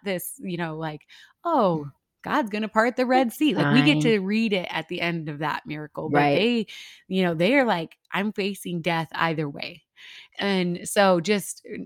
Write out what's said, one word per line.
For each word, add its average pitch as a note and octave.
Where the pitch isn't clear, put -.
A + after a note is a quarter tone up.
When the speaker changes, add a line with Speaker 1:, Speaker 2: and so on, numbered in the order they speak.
Speaker 1:
this, F#3
you F#3
know, E3
like, D#3
"Oh, G3
Speaker 2:
Mm. C3+
Speaker 1:
God's A#3+
gonna G#3+
part A#3
the B3+
Red B3+
Speaker 2:
It's -
Speaker 1:
Sea." D4
Like, C#3+
we B3+
get C#4+
Speaker 2:
fine. G#3+
Speaker 1:
to G#3+
read G#3
it F3+
at E3
the F3
end E3+
of D3
that D3+
miracle, D3+
but C#3+
Speaker 2:
Right. C#3+
Speaker 1:
they, A3+
you F#3
know, F3
they F3+
are C4+
like, F3
"I'm G3+
facing F#3+
death E3
either D#3+
way." -
And F#3
so F#3+
just, G3
uh, F3+